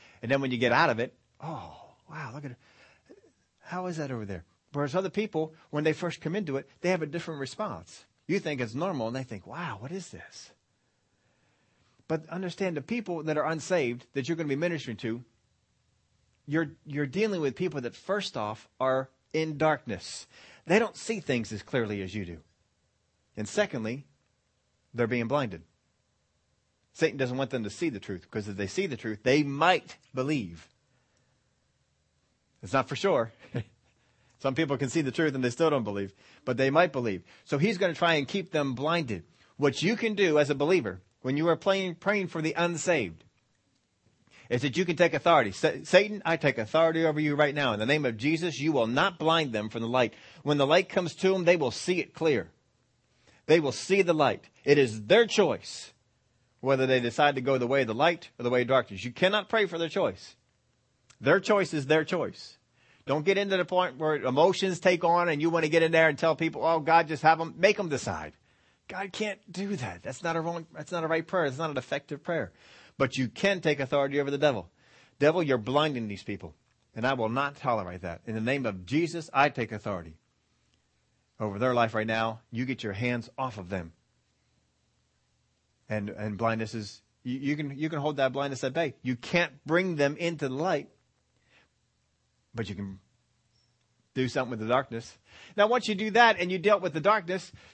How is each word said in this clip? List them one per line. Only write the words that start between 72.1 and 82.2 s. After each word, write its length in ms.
prayer. 280
But 180
you 120
can 320
take 180
authority 400
over 140
the 40
devil. 320
"Devil, 240
you're 140
blinding 500
these 160
people, 320
and 140
I 80
will 140
not 280
tolerate 440
that. 260
In 80
the 60
name 260
of 200
Jesus, 460
I 160
take 220
authority 460
over 200
their 140
life 220
right 120
now. 340